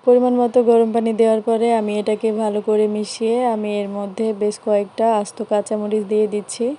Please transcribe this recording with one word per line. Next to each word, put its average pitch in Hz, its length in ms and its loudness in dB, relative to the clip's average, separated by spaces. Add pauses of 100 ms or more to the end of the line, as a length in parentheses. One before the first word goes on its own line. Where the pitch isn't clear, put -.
পরিমাণ 247 320 4
মতো 240 280 2
গরম 233 280 4
পানি 226 220 0
দেওয়ার 220 280 2
পরে 226 320 0
আমি 214 240 0
এটাকে 214 360 -2
ভালো 214 280 -2
করে 214 260 2
মিশিয়ে 214 480 -2 (120)
আমি 214 280 -2
এর 202 140 -4
মধ্যে 202 440 -6
বেশ 208 260 -2
কয়েকটা 208 460 0 (100)
আস্ত 208 280 -4
কাঁচামরিচ 208 640 -2
দিয়ে 214 220 0
দিচ্ছি। 208 380 -6 (140)